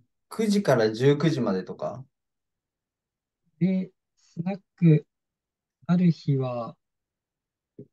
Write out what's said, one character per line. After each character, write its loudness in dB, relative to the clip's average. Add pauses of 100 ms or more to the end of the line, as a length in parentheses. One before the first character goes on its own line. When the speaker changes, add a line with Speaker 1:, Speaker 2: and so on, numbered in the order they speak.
(300)
Speaker 1:
九 -4
時 0
か 4
ら 0
十 2
九 0
時 -2
ま -2
で -4
と -14
か？ -10 (1500)
Speaker 2:
で、 -2 (240)
ス -18
ナ -6
ッ -12 (160)
ク、 4 (840)
あ 2
る 4
日 -2
は、 -6 (1160)